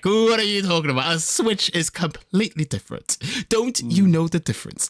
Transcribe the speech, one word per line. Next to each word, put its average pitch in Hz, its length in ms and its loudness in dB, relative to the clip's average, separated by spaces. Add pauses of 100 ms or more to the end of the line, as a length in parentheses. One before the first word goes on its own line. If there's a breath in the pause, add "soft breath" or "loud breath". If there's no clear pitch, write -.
What 220 360 4
are 214 40 0
you 208 180 0
talking 170 280 0
about? 131 240 0
A 165 40 0
Switch 214 560 0
is 165 160 0
completely - 760 -2
different. - 540 -6 (300 loud breath)
Don't 233 320 0
you 170 260 2
know 165 220 4
the 170 100 -2
difference? - 520 -6